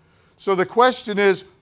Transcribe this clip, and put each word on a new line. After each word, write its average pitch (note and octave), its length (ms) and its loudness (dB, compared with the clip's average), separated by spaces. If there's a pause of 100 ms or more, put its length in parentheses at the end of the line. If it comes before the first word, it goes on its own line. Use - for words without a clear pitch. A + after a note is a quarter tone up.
(380)
So G3 180 -2
the F3+ 100 0
question A3+ 540 0
is, G3 240 2 (180)